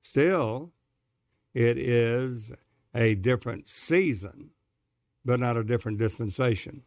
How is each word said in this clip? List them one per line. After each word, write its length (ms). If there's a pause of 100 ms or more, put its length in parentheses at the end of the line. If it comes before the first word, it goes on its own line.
Still, 720 (800)
it 240
is 720 (420)
a 220
different 540
season, 840 (720)
but 160
not 160
a 80
different 340
dispensation. 880